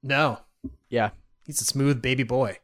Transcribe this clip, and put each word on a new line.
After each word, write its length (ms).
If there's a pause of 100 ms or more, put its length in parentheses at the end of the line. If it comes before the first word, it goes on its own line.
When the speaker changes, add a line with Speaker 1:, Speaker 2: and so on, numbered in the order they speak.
Speaker 1:
No. 360 (520)
Speaker 2:
Yeah. 200 (360)
Speaker 1:
He's 160
a 20
smooth 380
baby 220
boy. 400